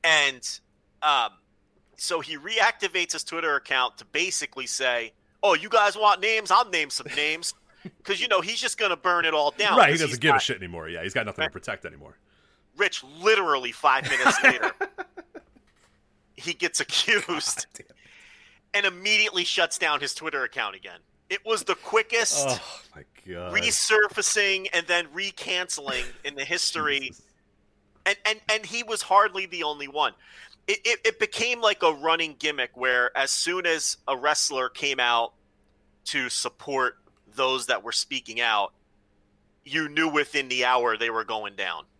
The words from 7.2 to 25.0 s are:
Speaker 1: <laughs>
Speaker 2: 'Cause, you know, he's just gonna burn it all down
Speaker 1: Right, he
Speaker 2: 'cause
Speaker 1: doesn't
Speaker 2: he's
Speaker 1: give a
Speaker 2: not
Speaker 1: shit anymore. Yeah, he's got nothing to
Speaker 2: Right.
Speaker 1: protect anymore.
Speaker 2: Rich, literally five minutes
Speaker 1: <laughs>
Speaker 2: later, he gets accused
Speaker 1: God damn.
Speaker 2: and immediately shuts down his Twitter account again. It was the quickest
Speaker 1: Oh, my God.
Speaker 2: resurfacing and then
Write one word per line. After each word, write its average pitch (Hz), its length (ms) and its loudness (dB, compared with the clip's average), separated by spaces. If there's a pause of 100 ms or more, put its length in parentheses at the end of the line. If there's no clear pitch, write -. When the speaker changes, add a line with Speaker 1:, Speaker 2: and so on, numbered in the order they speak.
Speaker 1:
<laughs> - 440 -20
Speaker 2:
'Cause, 196 180 -2
you 240 80 -2
know, 196 100 4
he's 214 220 -6
just 240 160 -4
gonna 196 180 0
burn 175 300 2
it 160 80 2
all 147 180 2
down 202 260 2
Speaker 1:
Right, 120 100 8
he 147 60 4
Speaker 2:
'cause 165 60 0
Speaker 1:
doesn't 151 120 0
Speaker 2:
he's 127 80 -6
Speaker 1:
give 156 100 4
a 147 60 8
Speaker 2:
not 131 60 2
Speaker 1:
shit 120 160 -4
anymore. 85 300 -10
Yeah, 85 160 -8
he's 98 100 -8
got 117 120 -2
nothing 104 160 -8
to 160 60 -2
Speaker 2:
Right. - 40 -8
Speaker 1:
protect - 340 -10
anymore. 73 320 -18 (600)
Speaker 2:
Rich, 208 260 -2
literally 156 720 2
five 135 360 2
minutes 131 300 4
Speaker 1:
<laughs> - 40 0
Speaker 2:
later, - 280 6 (1600)
he 170 180 -8
gets - 260 -2
accused - 880 0 (100)
Speaker 1:
God - 80 -18 (880)
damn. 202 120 0
Speaker 2:
and - 0 -
immediately 190 580 0
shuts - 340 0
down 151 240 0
his 139 120 -4
Twitter 147 300 -4
account 107 320 -6
again. 90 240 -18 (300)
It 196 160 -8
was 220 180 -2
the 185 120 0
quickest 220 720 0
Speaker 1:
Oh, - 340 -6 (140)
my 71 80 -20 (240)
God. 90 260 -10
Speaker 2:
resurfacing 202 1200 2
and 170 140 0
then 175 200 0